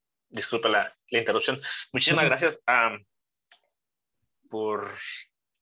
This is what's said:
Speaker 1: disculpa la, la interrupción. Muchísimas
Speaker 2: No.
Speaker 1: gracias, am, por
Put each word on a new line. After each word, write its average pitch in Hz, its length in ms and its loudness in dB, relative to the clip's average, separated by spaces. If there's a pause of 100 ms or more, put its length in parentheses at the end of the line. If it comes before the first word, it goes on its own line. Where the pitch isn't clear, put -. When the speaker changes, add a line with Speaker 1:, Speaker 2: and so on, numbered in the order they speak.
(300)
Speaker 1:
disculpa 113 400 -2
la, 104 260 2 (140)
la 117 100 0
interrupción. 113 400 0 (340)
Muchísimas 165 320 4
Speaker 2:
No. 135 40 4
Speaker 1:
gracias, 143 380 0
am, 113 360 2 (1500)
por 107 420 -4 (720)